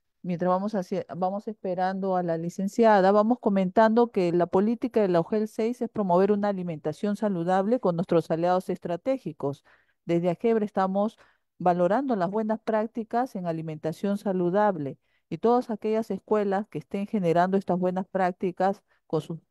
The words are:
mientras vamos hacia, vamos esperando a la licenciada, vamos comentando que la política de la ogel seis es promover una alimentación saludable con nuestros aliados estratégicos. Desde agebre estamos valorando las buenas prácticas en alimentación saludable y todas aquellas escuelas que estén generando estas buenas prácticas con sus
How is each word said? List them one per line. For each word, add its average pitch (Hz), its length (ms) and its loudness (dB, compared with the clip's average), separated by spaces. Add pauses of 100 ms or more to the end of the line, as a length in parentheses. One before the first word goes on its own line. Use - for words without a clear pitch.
(240)
mientras 180 260 -2
vamos 190 240 0
hacia, 185 320 -4 (100)
vamos 190 320 -4
esperando 190 680 -4
a 180 80 0
la 165 140 -2
licenciada, 196 760 4
vamos 214 280 4
comentando 220 720 2
que 180 200 0
la 175 160 2
política 226 540 0
de 202 60 2
la 175 120 4
ogel 214 280 -2
seis 233 360 -4
es 220 60 -6
promover 196 420 2
una 208 180 0
alimentación 175 680 -4
saludable 196 640 0
con 175 160 0
nuestros 165 360 0
aliados 175 380 0
estratégicos. 175 960 -6 (420)
Desde 170 240 0
agebre 220 360 0
estamos 196 520 -2 (420)
valorando 185 560 2
las 180 160 -2
buenas 220 300 -4
prácticas 226 760 -4
en 180 100 -8
alimentación 160 720 -4
saludable 185 800 0 (320)
y 165 80 -8
todas 240 320 2
aquellas 220 420 -2
escuelas 202 560 -2
que - 120 -10
estén 202 280 -8
generando 180 500 2
estas 180 200 -2
buenas 180 300 -2
prácticas 185 760 -2 (260)
con 156 140 -2
sus 165 180 -10 (120)